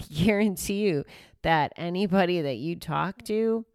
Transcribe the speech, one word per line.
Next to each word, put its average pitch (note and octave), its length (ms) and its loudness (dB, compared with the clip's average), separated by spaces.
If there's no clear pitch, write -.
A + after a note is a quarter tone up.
guarantee G3+ 760 2
you D#3 180 0
that D#3 340 2
anybody F3+ 640 0
that C#3 160 -4
you D#3+ 180 -6
talk D#3+ 500 -4
to A3+ 500 -2